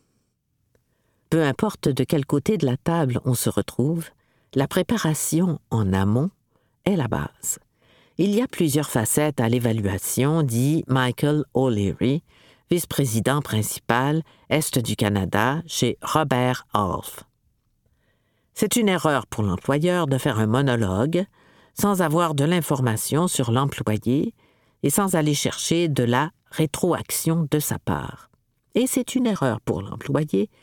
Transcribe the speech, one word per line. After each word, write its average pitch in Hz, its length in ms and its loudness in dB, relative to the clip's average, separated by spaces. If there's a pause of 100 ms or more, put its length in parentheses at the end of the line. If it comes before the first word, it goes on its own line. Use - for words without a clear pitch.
(1300)
Peu 160 140 2
importe 156 460 0
de 131 140 2
quel 139 220 0
côté 165 320 0
de 156 80 -2
la 123 100 0
table 156 480 0
on 127 120 0
se 117 160 -2
retrouve, 151 580 -2 (460)
la 135 120 2
préparation 175 920 0 (100)
en 104 240 2
amont 104 380 2 (540)
est 196 100 2
la 139 120 0
base. - 520 -6 (640)
Il 202 140 2
y 226 60 0
a 254 80 -2
plusieurs 151 400 0
facettes 147 500 0
à 117 80 2
l'évaluation, 117 960 0
dit 131 440 0
Michael 135 680 0
O'Leary, 120 680 0 (480)
vice-président 143 720 0
principal 127 840 -2 (260)
Est 147 280 0
du 110 200 -2
Canada 104 680 0
chez - 340 -2
Robert 127 720 0
Half. - 500 -4 (1300)
C'est - 220 0
une 214 140 4
erreur 156 360 2
pour - 160 -4
l'employeur 151 640 0
de 135 120 2
faire 123 200 0
un 110 100 2
monologue 123 760 2 (520)
sans 202 260 0
avoir 160 340 0
de 139 80 0
l'information 147 840 0
sur 117 240 -2
l'employé 131 800 -2 (500)
et 143 60 0
sans 190 260 0
aller 151 180 2
chercher - 540 -2
de 131 160 0
la 123 280 2 (200)
rétroaction 160 960 -2
de 151 100 0
sa 110 200 -4
part. - 500 -6 (460)
Et 247 100 2
c'est - 300 -2
une 247 120 0
erreur 135 340 0
pour 95 200 -4
l'employé 151 680 -2 (140)